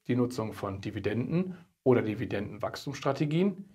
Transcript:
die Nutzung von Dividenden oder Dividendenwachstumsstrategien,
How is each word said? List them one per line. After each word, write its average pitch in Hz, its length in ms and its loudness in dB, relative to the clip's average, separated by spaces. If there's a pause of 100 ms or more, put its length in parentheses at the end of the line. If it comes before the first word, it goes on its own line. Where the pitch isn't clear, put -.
die 123 100 2
Nutzung 110 380 0
von 98 260 -6
Dividenden 110 760 -2 (240)
oder 123 180 8
Dividendenwachstumsstrategien, 107 1700 -2